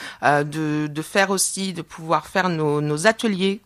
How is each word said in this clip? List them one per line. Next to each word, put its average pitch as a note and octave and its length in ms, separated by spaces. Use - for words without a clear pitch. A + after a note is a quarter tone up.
euh, D3 220
de, D3+ 420
de D3+ 160
faire G3 280
aussi, F#3+ 420
de E3+ 100
pouvoir D#3+ 460
faire F#3 200
nos, D#3 320
nos D3+ 280
ateliers, G3+ 580